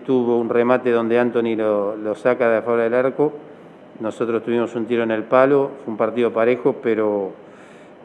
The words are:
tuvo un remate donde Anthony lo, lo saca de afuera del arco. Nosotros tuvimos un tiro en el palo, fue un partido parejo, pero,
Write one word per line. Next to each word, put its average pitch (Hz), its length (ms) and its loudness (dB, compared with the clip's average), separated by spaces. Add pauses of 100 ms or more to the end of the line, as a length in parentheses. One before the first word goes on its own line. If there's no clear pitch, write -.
tuvo 120 320 2
un 117 100 0
remate 120 420 2
donde 117 300 2
Anthony 117 380 0
lo, 107 400 0
lo 107 180 -4
saca 123 340 0
de 113 80 2
afuera 117 260 0
del 113 100 0
arco. 131 400 0 (680)
Nosotros 113 440 -4
tuvimos 117 320 -2
un 113 100 -4
tiro 117 180 0
en 113 80 -2
el 110 120 -2
palo, 139 480 2 (120)
fue 117 80 -8
un 107 60 -8
partido 113 340 0
parejo, 123 500 0
pero, 107 500 0 (720)